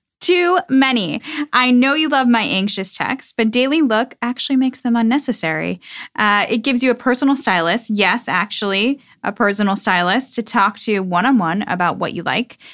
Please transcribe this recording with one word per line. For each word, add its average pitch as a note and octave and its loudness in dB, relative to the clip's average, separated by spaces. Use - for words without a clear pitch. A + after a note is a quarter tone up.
Too F4+ 2
many. C4 0
I B3+ 2
know B3+ 4
you D#4 0
love C4+ 2
my A#3 4
anxious F#3+ -2
texts, - -4
but A3 2
Daily C4+ 2
Look A#3+ 0
actually B3 -2
makes B3+ 0
them A#3 0
unnecessary. F#3 0
Uh, G#3 2
it A#3+ 0
gives B3 0
you C4 4
a A#3 4
personal C4 0
stylist, F3+ 0
yes, G3+ 0
actually, G#3 -2
a - -4
personal G3+ 0
stylist F#3 0
to A#3 -4
talk G#3+ 0
to G#3 -2
one-on-one F#3+ 0
about F3+ -2
what - -4
you E3+ -8
like. G#3 -4